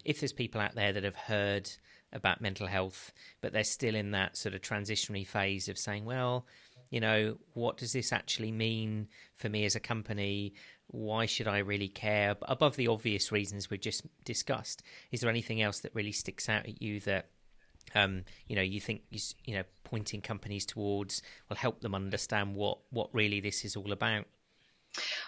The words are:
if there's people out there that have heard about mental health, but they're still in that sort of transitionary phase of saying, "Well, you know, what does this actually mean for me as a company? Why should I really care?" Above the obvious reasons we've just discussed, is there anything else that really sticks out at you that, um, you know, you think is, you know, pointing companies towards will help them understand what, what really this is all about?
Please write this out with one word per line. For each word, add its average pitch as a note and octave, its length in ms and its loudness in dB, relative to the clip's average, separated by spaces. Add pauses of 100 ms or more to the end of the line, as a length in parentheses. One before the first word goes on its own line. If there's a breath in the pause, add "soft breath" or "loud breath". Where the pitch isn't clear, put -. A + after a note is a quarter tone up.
if D3+ 160 0
there's C#3 120 0
people A2+ 280 -2
out G#2 160 0
there G2+ 160 4
that G2 100 0
have G2 140 -2
heard G2+ 520 0 (440 soft breath)
about F#2+ 280 2
mental G2 280 -2
health, F#2+ 440 -2 (280 soft breath)
but A2 120 -4
they're G#2+ 120 4
still A2+ 320 2
in G2+ 160 0
that F#2+ 240 2
sort F#2+ 180 -2
of F#2+ 80 -6
transitionary G2+ 640 -2
phase G2 420 0
of F#2+ 80 -6
saying, G#2 300 -2
"Well, B2 400 0 (440 soft breath)
you A#2+ 100 0
know, A2 360 4 (160)
what A#2 240 0
does A#2+ 160 -4
this B2+ 200 0
actually A2 380 -2
mean A2 580 0 (260 soft breath)
for - 160 -4
me G#2+ 160 2
as G2+ 80 2
a A2 60 0
company? G2+ 720 -2 (320 loud breath)
Why A2+ 400 0
should A2+ 200 0
I G2+ 120 4
really G2+ 300 2
care?" G#2 520 4
Above C3 360 2
the A#2+ 120 2
obvious A2 420 2
reasons G2+ 380 0
we've G2+ 100 -4
just - 280 -4 (180)
discussed, - 580 -2 (300 loud breath)
is A#2 80 -2
there A#2+ 80 2
anything A2+ 320 0
else G#2 200 2
that - 140 -10
really G#2 180 -2
sticks - 360 -4
out G#2+ 180 2
at - 140 -10
you G#2 200 -2
that, G2 280 0 (680)
um, F#2+ 300 6 (220 soft breath)
you A2 100 -2
know, G2 60 4
you G2 180 0
think G#2 220 -6 (100)
is, - 220 -6 (100)
you A2+ 100 -4
know, F#2+ 100 -2 (200)
pointing G#2 380 -4
companies G2+ 420 -4
towards G2+ 560 -2 (300 loud breath)
will G#2+ 60 -2
help - 260 -2
them G2+ 120 0
understand G2 600 0
what, G2+ 240 0 (100)
what A#2 240 0
really G#2 280 4
this G2+ 260 -2
is G2+ 100 -4
all G2+ 160 -4
about? G#2+ 320 2 (1040 loud breath)